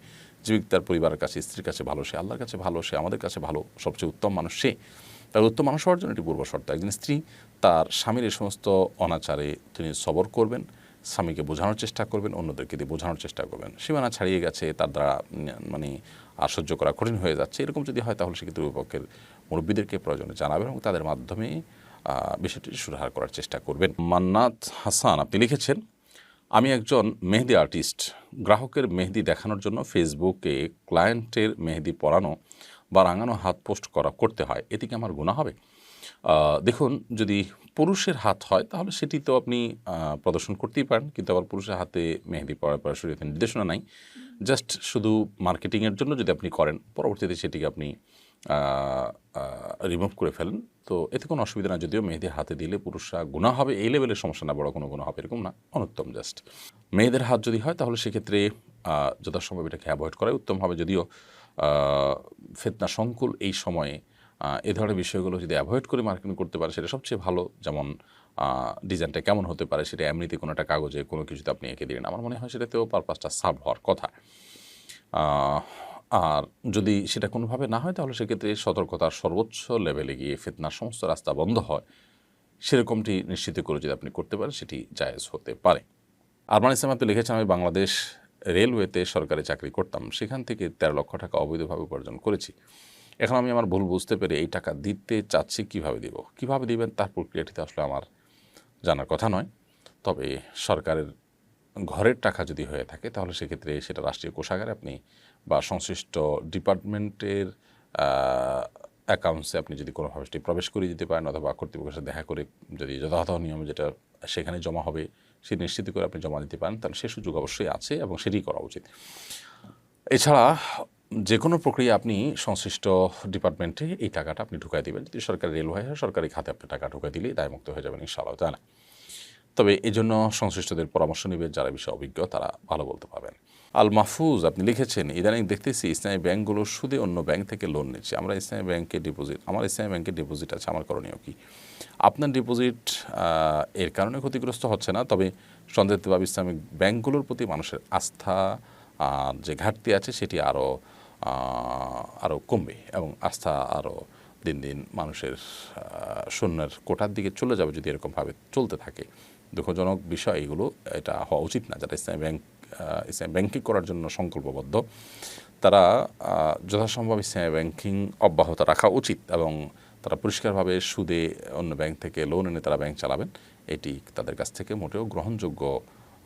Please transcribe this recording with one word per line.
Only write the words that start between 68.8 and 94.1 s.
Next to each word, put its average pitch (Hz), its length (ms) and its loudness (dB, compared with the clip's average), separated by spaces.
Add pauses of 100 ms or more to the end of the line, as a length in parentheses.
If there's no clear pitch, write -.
ডিজাইনটা 82 340 -2
কেমন 101 240 2
হতে 85 200 -4
পারে 76 200 0
সেটা 78 240 -2
এমনিতে 82 280 -4
কোনো 78 160 -4
একটা 76 120 -2
কাগজে 76 400 -2
কোনো 78 200 -6
কিছুতে 73 260 -6
আপনি 67 180 -4
এঁকে 67 180 -8
দিলেন, 64 180 -6
আমার 98 160 -6
মনে 120 140 -6
হয় 120 140 -8
সেটাতেও 117 380 -2
পারপাসটা 80 440 -2
সার্ভ 80 320 0
হওয়ার 65 220 0
কথা। - 240 2 (1040)
আহ, 71 480 2 (500)
আর 80 600 2
যদি 101 360 2
সেটা 104 220 -2
কোনোভাবে 117 400 -4
না 113 100 0
হয় 165 140 -4
তাহলে 143 200 -4
সেক্ষেত্রে 107 440 -2
সতর্কতার 87 540 0
সর্বোচ্চ 95 600 -2
লেভেলে 76 460 0
গিয়ে 69 200 -4
ফিতনার - 340 -6
সমস্ত - 340 -8
রাস্তা 78 280 0
বন্ধ 85 260 2
হয়, 76 240 -2 (800)
সেরকমটি 110 640 2
নিশ্চিত 87 380 -4
করে 76 180 -2
যদি 71 140 -2
আপনি 69 180 -6
করতে 87 260 -6
পারেন 113 140 -2
সেটি 67 420 -10
জায়েজ - 400 -6
হতে 64 220 -8
পারে। 87 260 6 (680)
আরমান 110 240 6
ইসলাম, 135 200 2
আপনি 123 160 2
লিখেছেন, 113 280 4
"আমি 110 80 4
বাংলাদেশ 90 720 2 (320)
রেলওয়েতে 95 580 4
সরকারি 78 380 0
চাকরি 71 280 -4
করতাম, - 400 -4
সেখান 123 340 -6
থেকে 104 240 -2
তেরো 78 240 2
লক্ষ 73 240 -2
টাকা 85 220 -2
অবৈধভাবে 80 440 -2
উপার্জন 69 340 -8
করেছি। - 360 -2 (640)
এখন 123 180 2
আমি 123 140 2
আমার 120 160 2
ভুল 92 160 2
বুঝতে 92 340 0